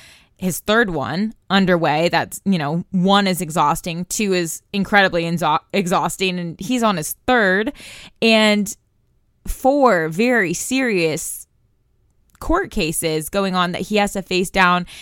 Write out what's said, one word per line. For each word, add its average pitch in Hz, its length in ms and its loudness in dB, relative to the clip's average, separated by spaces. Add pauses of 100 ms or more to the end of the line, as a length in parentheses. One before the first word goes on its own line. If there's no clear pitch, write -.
(360)
his 180 240 -4
third 220 300 2
one 165 440 -4 (160)
underway. 175 600 2
That's, 156 340 -2
you 196 140 2
know, 160 320 -4
one 196 380 2
is 185 120 0
exhausting, 165 640 -2
two 202 280 -2
is 175 300 -2 (100)
incredibly 190 500 2
inzo-, 165 380 0 (100)
exhausting, 180 680 -2
and 170 200 -8
he's 247 240 -2
on 208 140 2
his 156 180 -6 (120)
third, 220 440 2 (500)
and 214 540 2 (720)
four 247 640 2
very 202 440 2
serious 185 920 -2 (920)
court 359 320 -2
cases 156 580 -2
going 196 260 -2
on 180 180 0
that 180 100 -6
he 208 140 -2
has 202 160 0
to 190 100 -6
face 185 260 -2
down. 180 380 2 (140)